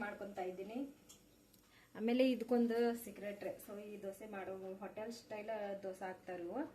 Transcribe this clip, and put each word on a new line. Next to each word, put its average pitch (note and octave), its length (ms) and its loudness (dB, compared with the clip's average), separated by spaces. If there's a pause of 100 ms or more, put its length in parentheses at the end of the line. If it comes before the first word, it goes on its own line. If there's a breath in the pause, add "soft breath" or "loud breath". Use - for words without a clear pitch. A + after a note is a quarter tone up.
ಮಾಡ್ಕೊತಾ G3+ 460 -4
ಇದ್ದೀನಿ. G3 280 -4 (1200 soft breath)
ಆಮೇಲೆ A#3+ 260 8 (100)
ಇದಕ್ಕೊಂದು A#3 440 4 (260)
ಸೀಕ್ರೆಟ್ G3+ 420 -6
ರೀ. F#3 60 -2 (140)
So, A3 60 -10 (180)
ಈ - 20 -8 (120)
ದೋಸೆ G3 220 -6 (100)
ಮಾಡೋ F#3+ 180 -4 (280)
ಹೋಟೆಲ್ G#3+ 380 -6
ಸ್ಟೈಲ್ G#3+ 300 -8 (340)
ದೋಸೆ F#3+ 240 -4
ಹಾಕ್ತಾರೆ F3+ 400 -6
ಇವು. A3 140 0 (120)